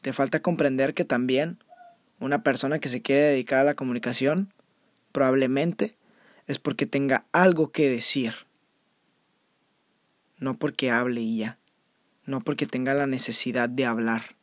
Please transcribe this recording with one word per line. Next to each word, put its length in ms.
Te 100
falta 300
comprender 520
que 120
también 540
una 240
persona 360
que 100
se 120
quiere 200
dedicar 380
a 40
la 120
comunicación, 760
probablemente 800
es 140
porque 260
tenga 460
algo 400
que 180
decir. 440
No 200
porque 340
hable 300
y 160
ya. 200
No 160
porque 240
tenga 280
la 140
necesidad 600
de 160
hablar 580